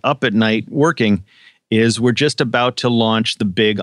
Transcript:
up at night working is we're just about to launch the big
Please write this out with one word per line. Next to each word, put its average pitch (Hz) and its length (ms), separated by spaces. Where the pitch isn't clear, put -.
up 139 220
at 117 80
night 110 380
working 120 520
is 113 300
we're 123 100
just 139 300
about 123 380
to 123 100
launch 113 500
the 113 60
big 107 380